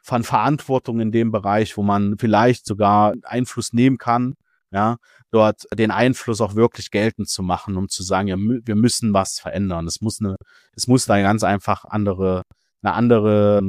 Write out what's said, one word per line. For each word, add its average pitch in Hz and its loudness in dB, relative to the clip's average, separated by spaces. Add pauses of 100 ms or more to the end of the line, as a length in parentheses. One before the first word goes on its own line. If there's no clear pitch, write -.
von 123 -4
Verantwortung 127 -2
in 110 -2
dem 113 0
Bereich, 107 -2
wo 104 -2
man 101 0
vielleicht 117 2
sogar 104 2
Einfluss - -6
nehmen 123 2
kann, 120 -2 (360)
ja, 107 -2 (320)
dort 107 2 (100)
den 110 0
Einfluss 117 -2
auch 101 -2
wirklich 113 0
geltend 107 -2
zu - -8
machen, 90 -4
um 95 -4
zu - -10
sagen, 95 -2
„Ja, 92 -2
mü-, 113 -2
wir 110 -2
müssen 113 2
was 95 0
verändern.“ 87 -6
Es - -8
muss 107 -6
eine, 98 -4 (380)
es - -8
muss 123 4
da 101 2
ganz 101 2
einfach 98 -2
andere, 95 -2 (400)
eine 101 0
andere 104 4